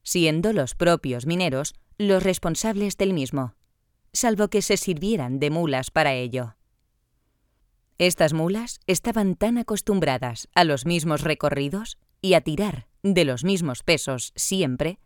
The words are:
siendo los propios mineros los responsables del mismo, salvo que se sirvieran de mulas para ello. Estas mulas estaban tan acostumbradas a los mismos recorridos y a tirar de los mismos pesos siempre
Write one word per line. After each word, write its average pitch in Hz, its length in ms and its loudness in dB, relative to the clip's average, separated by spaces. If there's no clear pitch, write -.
siendo 170 520 0
los 143 200 -2
propios 143 540 0
mineros 160 480 -2
los 196 260 2
responsables 196 760 -2
del 190 160 0
mismo, 135 420 -4
salvo 208 320 2
que 202 140 0
se 196 160 0
sirvieran 156 640 -2
de 147 100 2
mulas 151 420 0
para 147 220 2
ello. 123 420 -6
Estas 165 360 4
mulas 190 540 -2
estaban 196 480 0
tan 233 220 0
acostumbradas 151 1000 -2
a 175 80 6
los 139 220 2
mismos 156 360 0
recorridos 147 760 -2
y 185 120 4
a 160 80 8
tirar 160 460 -4
de 180 200 4
los 127 200 0
mismos 170 400 0
pesos 139 520 -2
siempre 160 720 -2